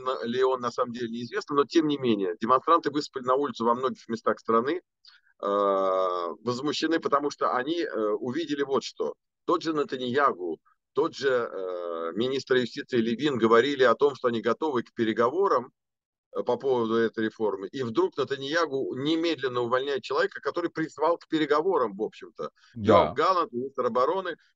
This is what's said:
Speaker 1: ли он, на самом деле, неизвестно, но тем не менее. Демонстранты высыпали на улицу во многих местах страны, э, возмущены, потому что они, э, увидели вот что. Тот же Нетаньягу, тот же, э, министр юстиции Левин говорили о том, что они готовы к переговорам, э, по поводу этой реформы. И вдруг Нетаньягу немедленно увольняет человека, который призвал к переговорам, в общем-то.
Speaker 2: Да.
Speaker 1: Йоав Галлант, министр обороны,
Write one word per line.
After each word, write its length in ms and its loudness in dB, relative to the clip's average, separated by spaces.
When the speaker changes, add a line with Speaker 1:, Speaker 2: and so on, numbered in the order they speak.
Speaker 1:
ли 180 -2
он, 180 2
на 100 -4
самом 220 -4
деле, 160 -6
неизвестно, 480 -6
но 80 4
тем 240 2
не 100 0
менее. 420 0
Демонстранты 500 2
высыпали 340 -6
на 100 2
улицу 300 -2
во 100 4
многих 340 -4
местах 300 -2
страны, 420 0
э, 40 -4
возмущены, 560 -2
потому 300 0
что 220 -2
они, 280 -2
э, 280 -2
увидели 440 -4
вот 220 0
что. 300 -6
Тот 160 0
же 100 -4
Нетаньягу, 840 -2
тот 220 0
же, 140 -2
э, 840 -2
министр 420 0
юстиции 420 -2
Левин 400 0
говорили 460 6
о 100 6
том, 200 2
что 140 -2
они 120 0
готовы 420 -2
к 100 -18
переговорам, 800 0
э, 100 -4
по 140 0
поводу 380 0
этой 300 0
реформы. 440 -4
И 140 -8
вдруг 360 0
Нетаньягу 800 -2
немедленно 640 0
увольняет 420 0
человека, 380 -2
который 300 -4
призвал 460 -2
к 120 -20
переговорам, 680 2
в 60 -4
общем-то. 480 -8
Speaker 2:
Да. 300 6
Speaker 1:
Йоав 100 -2
Галлант, 380 0
министр 340 -4
обороны, 500 0